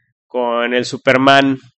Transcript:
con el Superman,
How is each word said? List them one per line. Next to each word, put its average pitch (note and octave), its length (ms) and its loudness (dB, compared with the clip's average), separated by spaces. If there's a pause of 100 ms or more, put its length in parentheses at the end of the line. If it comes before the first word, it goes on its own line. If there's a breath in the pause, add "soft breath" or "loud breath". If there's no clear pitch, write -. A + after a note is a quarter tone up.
(280)
con A#2+ 460 -4
el B2 120 -2
Superman, C3+ 720 0 (200)